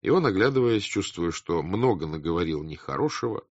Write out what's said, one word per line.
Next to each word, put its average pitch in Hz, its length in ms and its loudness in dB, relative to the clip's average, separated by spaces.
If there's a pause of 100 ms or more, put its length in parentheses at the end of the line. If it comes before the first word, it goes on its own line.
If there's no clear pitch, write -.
и - 80 -2
он, 165 160 4
оглядываясь, 117 580 4
чувствуя, 85 480 -2
что 82 320 -2
много 98 440 0
наговорил 80 560 -2
нехорошего 101 840 -6 (100)